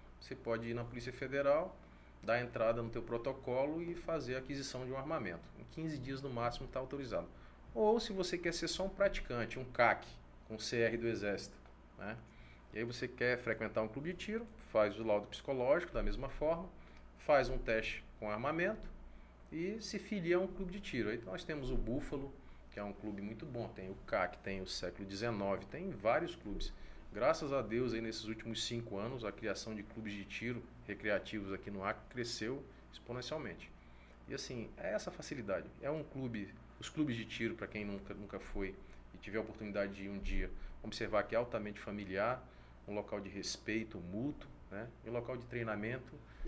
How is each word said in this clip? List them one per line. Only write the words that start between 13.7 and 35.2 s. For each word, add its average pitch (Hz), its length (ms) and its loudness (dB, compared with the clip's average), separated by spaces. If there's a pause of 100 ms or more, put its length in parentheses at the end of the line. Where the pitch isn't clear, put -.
um 110 60 2
clube 143 240 -4
de 180 60 -6
tiro, 226 280 -2 (240)
faz 107 300 6
o - 20 -2
laudo 104 240 4
psicológico 139 640 2
da - 100 2
mesma 107 260 2
forma, 165 400 0 (500)
faz 135 300 8
um 127 100 2
teste - 460 2 (140)
com 107 120 -2
armamento 160 580 2 (640)
e 185 300 0
se - 180 -4
filia 175 380 4
a 180 40 8
um 190 60 4
clube 185 260 -2
de 202 80 -4
tiro. 113 280 2
Aí 110 180 0
nós - 160 -4
temos 139 300 -2
o 120 40 6
Búfalo, 135 560 2 (380)
que - 80 -8
é 104 60 -2
um 104 80 -4
clube 101 280 -4
muito 110 240 -6
bom, 120 240 -4
tem 95 220 -8
o 98 60 -6 (100)
cac, 95 320 2
tem 98 220 -4
o 92 80 -4
Século 90 360 -4
dezenove, 98 600 0
tem 180 240 -6
vários 135 460 2
clubes. 95 360 -2 (400)
Graças 139 400 4
a 139 80 4
Deus, 117 320 2
aí 110 80 0
nesses 113 260 -4
últimos 110 380 -2
cinco 117 320 -2
anos, 117 280 -2
a 101 80 0
criação 110 420 -2
de 101 80 -6
clubes 107 300 -6
de 101 120 -6
tiro 117 380 -4 (240)
recreativos 101 640 0
aqui 98 200 -4
no 95 120 -4
Acre 104 240 0
cresceu 120 540 -2 (300)
exponencialmente. 123 760 -6 (600)
E - 60 -4
assim, 117 420 -4
é - 160 0
essa - 180 0
facilidade. 98 580 -2 (140)